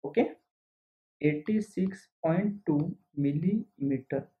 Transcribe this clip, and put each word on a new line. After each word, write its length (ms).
Okay, 260
eighty-six 840
point 300
two 300
millimeter. 1120